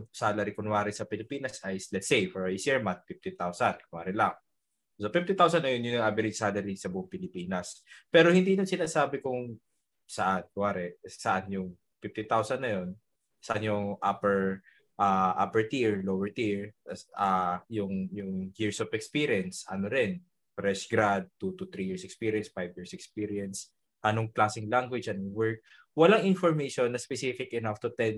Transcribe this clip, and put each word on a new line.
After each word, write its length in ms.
salary, 480
kunwari, 400
sa 80
Pilipinas 580
ay, 280
let's 180
say, 240
for 160
a 60
easier 260
math, 240
fifty 300
thousand, 420
kunwari 240
lang. 180
So, 140
fifty 240
thousand 300
na 80
yun, 100
yun 160
yung 80
average 320
salary 380
sa 120
buong 220
Pilipinas. 720
Pero 240
hindi 240
nun 140
sinasabi 520
kung 360
saan, 480
kunwari, 520
saan 460
yung 200
fifty 260
thousand 380
na 100
yun, 160
saan 220
yung 360
upper, 640
ah, 420
upper 280
tier, 360
lower 280
tier, 420
tas, 320
ah, 520
yung, 440
yung 440
years 260
of 120
experience, 760
ano 220
rin, 320
fresh 340
grad, 400
two 160
to 100
three 220
years 160
experience, 480
five 240
years 160
experience, 800
anong 260
klaseng 380
language, 400
anong 240
work. 280
Walang 320
information 640
na 80
specific 520
enough 280
to 100
tell 280